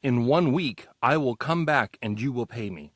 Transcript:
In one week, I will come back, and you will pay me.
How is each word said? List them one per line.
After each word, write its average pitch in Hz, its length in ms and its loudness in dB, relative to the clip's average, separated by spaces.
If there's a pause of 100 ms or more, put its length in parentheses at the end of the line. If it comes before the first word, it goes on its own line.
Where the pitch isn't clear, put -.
In 120 260 2
one 151 260 4
week, 143 340 -2 (160)
I 131 140 4
will 135 180 0
come 165 300 -2
back, 143 360 0
and 107 200 -4
you 127 100 -2
will 120 160 -4
pay 110 240 -8
me. 76 260 -14